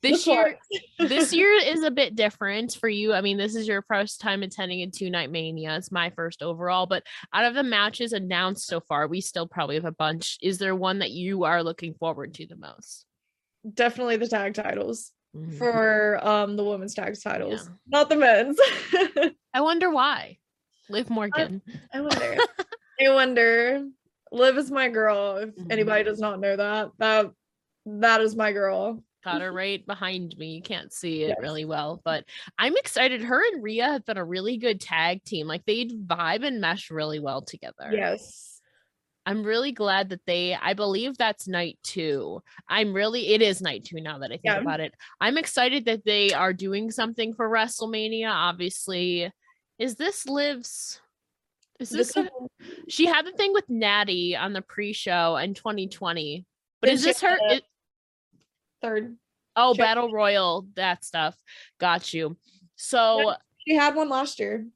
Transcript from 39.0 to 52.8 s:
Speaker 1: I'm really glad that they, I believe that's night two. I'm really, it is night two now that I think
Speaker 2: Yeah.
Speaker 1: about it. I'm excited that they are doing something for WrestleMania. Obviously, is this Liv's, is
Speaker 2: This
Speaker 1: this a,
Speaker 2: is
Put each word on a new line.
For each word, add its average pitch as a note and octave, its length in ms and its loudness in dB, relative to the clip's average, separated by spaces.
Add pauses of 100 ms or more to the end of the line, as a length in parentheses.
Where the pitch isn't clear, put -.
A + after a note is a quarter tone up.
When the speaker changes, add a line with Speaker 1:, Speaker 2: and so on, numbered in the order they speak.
Speaker 1:
I'm G#3+ 160 -4
really A#3 280 -2
glad G3 380 0
that F3+ 180 -10
they, F3+ 260 0
I F#3+ 200 -2
believe G#3 440 -2
that's A3 300 -2
night F3 360 -4
two. C#3 580 -6 (280)
I'm G#3 240 0
really, G#3+ 360 -2
it G#3+ 120 6
is G3 180 2
night D3 260 -4
two E3 140 -12
now D#3 200 -10
that C3+ 80 -10
I A#2 100 -10
think - 60 -14
Speaker 2:
Yeah. G#3 160 2
Speaker 1:
about D#3+ 220 -2
it. D#3 120 -8 (260)
I'm B3 200 2
excited B3+ 460 0
that A3+ 200 0
they G#3 260 4
are F#3 220 2
doing G3 380 -4
something A3+ 420 -4
for A3+ 160 -2
WrestleMania. A3 800 -2
Obviously, F3 1040 -2 (480)
is A#3+ 160 -4
this E4+ 320 -4
Liv's, C#4+ 720 -6 (800)
is B3 100 -10
Speaker 2:
This - 240 0
Speaker 1:
this - 40 0
a, G4 40 2
Speaker 2:
is F#4 80 -2 (580)